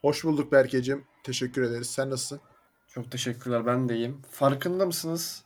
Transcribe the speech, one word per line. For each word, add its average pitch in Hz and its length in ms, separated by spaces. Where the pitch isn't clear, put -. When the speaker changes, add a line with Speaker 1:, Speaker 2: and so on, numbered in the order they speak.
Speaker 1:
Hoş 147 220
bulduk 147 280
Berkeciğim. 135 540
Teşekkür 127 400
ederiz. 120 260
Sen 135 200
nasılsın? 135 300
Speaker 2:
Çok 123 240
teşekkürler. 120 540
Ben 123 240
de 117 60
iyiyim. 120 260
Farkında 175 540
mısınız? 165 600